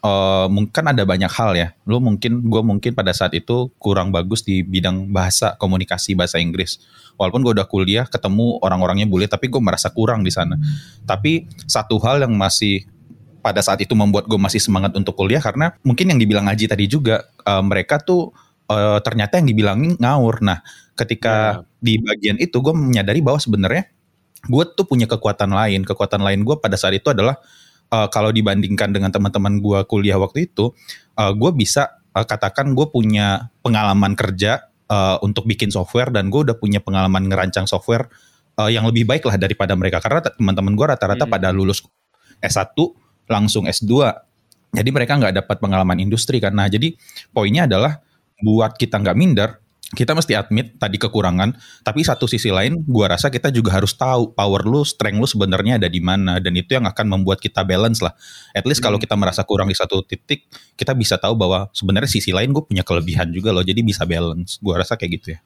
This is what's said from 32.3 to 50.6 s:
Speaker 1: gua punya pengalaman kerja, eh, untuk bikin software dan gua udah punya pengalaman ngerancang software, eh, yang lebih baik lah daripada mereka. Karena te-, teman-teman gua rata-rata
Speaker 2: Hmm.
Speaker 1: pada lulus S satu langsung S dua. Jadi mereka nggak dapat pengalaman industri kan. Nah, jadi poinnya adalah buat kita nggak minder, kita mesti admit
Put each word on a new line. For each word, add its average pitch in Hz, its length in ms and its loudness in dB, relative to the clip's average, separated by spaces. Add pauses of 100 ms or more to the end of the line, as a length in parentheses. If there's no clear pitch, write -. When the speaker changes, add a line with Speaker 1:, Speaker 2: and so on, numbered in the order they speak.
Speaker 1:
gua 147 180 0
punya 107 720 0
pengalaman 101 540 2
kerja, 98 520 -2 (200)
eh, 95 340 0
untuk 104 260 -2
bikin 110 240 0
software 110 400 -2
dan 101 200 0
gua 147 160 0
udah 117 100 0
punya 101 220 0
pengalaman 95 480 0
ngerancang 92 400 0
software, 117 420 -2 (480)
eh, 107 160 0
yang 113 140 0
lebih 113 180 2
baik 127 220 0
lah 110 100 0
daripada 95 380 0
mereka. 90 260 0
Karena 147 220 0
te-, - 120 -4
teman-teman 98 400 0
gua 139 200 2
rata-rata 101 320 0
Speaker 2:
Hmm. 113 80 -2
Speaker 1:
pada 92 160 0
lulus 95 320 0 (560)
S - 160 -4
satu 104 400 -2 (320)
langsung 104 400 0
S - 160 -4
dua. 120 320 2 (560)
Jadi 107 220 0
mereka 135 240 0
nggak 98 240 2
dapat 98 180 -4
pengalaman 95 400 0
industri 101 400 -2
kan. 104 140 0
Nah, 98 160 0
jadi 117 260 0 (380)
poinnya 113 320 2
adalah 131 400 0 (340)
buat 110 380 2
kita 113 240 -2
nggak 98 160 0
minder, 101 480 2 (240)
kita 127 240 -2
mesti 156 240 0
admit 107 400 -2